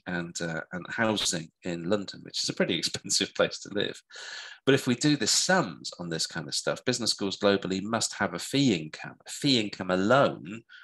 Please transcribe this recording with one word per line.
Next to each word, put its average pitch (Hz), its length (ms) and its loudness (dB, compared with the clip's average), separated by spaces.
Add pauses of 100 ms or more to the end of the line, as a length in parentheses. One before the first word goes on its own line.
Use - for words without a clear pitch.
and, 85 360 -4
uh, 82 200 -4 (100)
and 87 160 -8
housing 98 640 0 (120)
in 85 260 -4
London, 101 340 -2
which - 200 -6
is - 80 -2
a - 40 -4
pretty 127 200 0
<laughs> 78 40 0
expensive - 560 -2
place - 260 0
to - 120 -12
live. - 300 -4 (640)
But 135 80 8
if 135 120 2
we 123 80 4
do 147 220 2
the 107 100 0
sums 143 720 2
on 87 100 -8
this 80 180 -2
kind 76 220 -8
of 71 60 -6
stuff, - 300 -2
business 120 280 0
schools 98 260 -4
globally 95 440 2
must 110 320 -2
have 92 200 0
a 85 40 -4
fee 135 360 4
income, 78 420 -6 (100)
a - 40 -12
fee 131 300 2
income 98 300 -4
alone 95 720 4 (220)